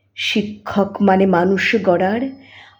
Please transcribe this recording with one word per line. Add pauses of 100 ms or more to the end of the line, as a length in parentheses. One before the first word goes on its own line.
(160)
শিক্ষক
মানে
মানুষ
গড়ার (580)